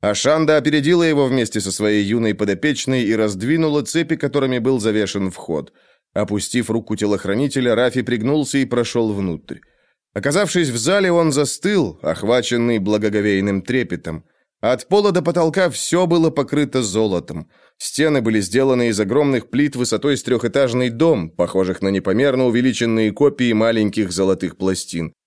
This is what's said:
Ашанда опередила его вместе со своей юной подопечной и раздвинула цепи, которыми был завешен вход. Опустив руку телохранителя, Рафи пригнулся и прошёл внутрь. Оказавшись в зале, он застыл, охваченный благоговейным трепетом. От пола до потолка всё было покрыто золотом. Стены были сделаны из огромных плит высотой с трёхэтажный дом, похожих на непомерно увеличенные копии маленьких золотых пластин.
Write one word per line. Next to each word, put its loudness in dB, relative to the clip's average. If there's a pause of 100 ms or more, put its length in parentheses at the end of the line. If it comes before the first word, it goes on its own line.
Ашанда 2
опередила 2
его 2
вместе 0
со -6
своей 2
юной 0
подопечной -2
и 0
раздвинула 0
цепи, -2
которыми -2
был 0
завешен -2
вход. -8 (400)
Опустив -2
руку -2
телохранителя, 0
Рафи 0
пригнулся -2
и 2
прошёл 0
внутрь. -6 (560)
Оказавшись 0
в -4
зале, 2
он 4
застыл, 0
охваченный 0
благоговейным 0
трепетом. -6 (360)
От -2
пола 2
до 2
потолка 0
всё 0
было 2
покрыто 0
золотом. -2 (300)
Стены 0
были 2
сделаны 2
из -2
огромных 0
плит 0
высотой -2
с -8
трёхэтажный 0
дом, 0
похожих -2
на 0
непомерно 2
увеличенные 2
копии 2
маленьких 2
золотых 0
пластин. -4 (140)